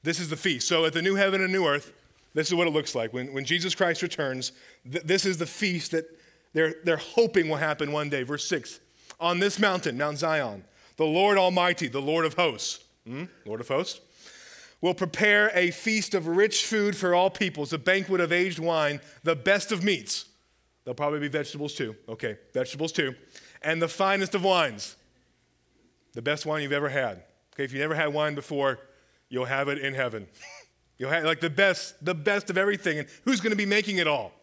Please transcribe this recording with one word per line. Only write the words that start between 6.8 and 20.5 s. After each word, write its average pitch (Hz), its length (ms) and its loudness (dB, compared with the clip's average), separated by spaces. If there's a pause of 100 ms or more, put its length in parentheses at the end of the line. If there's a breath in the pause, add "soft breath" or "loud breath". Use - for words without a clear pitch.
they're 165 140 4
hoping 185 520 2
will 151 80 0
happen 151 340 0
one 147 180 -2
day. 139 140 0
Verse 139 240 -4
six, - 320 -4 (400 loud breath)
"On 175 200 2
this 196 200 2
mountain, 165 380 2
Mount 147 220 -2
Zion, 135 440 0 (340 soft breath)
the 160 80 2
Lord 190 320 6
Almighty, 180 500 4
the 131 140 -2
Lord 160 240 2
of 156 100 -2
hosts," 151 480 -2 (220)
hmm? 135 200 -10 (200)
Lord 110 160 -8
of 117 60 -10
hosts, 151 320 -2 (840 loud breath)
"will 175 120 2
prepare 208 600 2
a 180 180 2
feast 220 420 -2
of 170 140 0
rich 202 380 2
food 208 300 0
for 175 180 2
all 180 160 4
peoples, 160 440 -4
a 160 40 -2
banquet 185 440 2
of 165 100 2
aged 175 280 2
wine, 156 420 0 (220 loud breath)
the 165 120 2
best 190 360 2
of 185 120 -2
meats." 170 420 -2 (580)